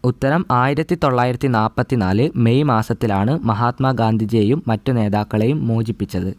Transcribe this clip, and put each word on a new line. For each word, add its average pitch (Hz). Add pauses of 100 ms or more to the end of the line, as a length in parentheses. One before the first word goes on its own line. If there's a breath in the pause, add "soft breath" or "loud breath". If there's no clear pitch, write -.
ഉത്തരം 135
ആയിരത്തി 139
തൊള്ളായിരത്തി 127
നാൽപത്തിനാല് 113
മെയ് 123
മാസത്തിലാണ് 110
മഹാത്മാഗാന്ധിജിയെയും 113
മറ്റു 113
നേതാക്കളെയും 110
മോചിപ്പിച്ചത്. 104